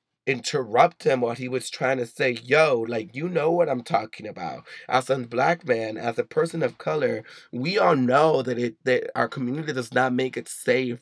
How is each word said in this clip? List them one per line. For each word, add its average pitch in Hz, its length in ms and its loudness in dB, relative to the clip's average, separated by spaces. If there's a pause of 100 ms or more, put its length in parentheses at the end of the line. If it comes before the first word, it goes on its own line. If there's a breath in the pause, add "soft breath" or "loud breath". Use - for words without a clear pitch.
(260)
interrupt 131 800 2
him 131 180 2
while 117 140 0
he 123 120 -8
was 123 220 -6
trying 131 300 -2
to 120 60 -4
say, 131 260 -2
"Yo, 123 560 2
like, 113 280 -6
you 160 140 -6
know 165 220 0
what 170 180 2
I'm 123 140 -4
talking 107 420 -4
about." 85 400 -10 (240 loud breath)
As 127 200 2
a 135 100 0
black 131 480 -2
man, 113 300 0
as 117 200 -4
a 120 60 0
person 165 400 -2
of 120 160 -4
color, 127 440 -2 (280 loud breath)
we 156 260 -2
all 180 180 6
know 135 460 4
that 123 160 -4
it, 120 180 -2 (100)
that 127 300 2
our 120 120 0
community 143 440 -4
does 127 220 -6
not 127 200 2
make 127 220 -2
it 120 120 -8
safe 123 540 -2